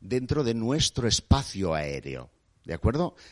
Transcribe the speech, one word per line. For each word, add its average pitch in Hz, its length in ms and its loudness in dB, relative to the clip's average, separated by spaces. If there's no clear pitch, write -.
dentro 127 420 0
de 117 100 2
nuestro 117 540 0
espacio 95 680 2
aéreo. 69 560 -6
¿De 78 80 -6
acuerdo? 139 420 0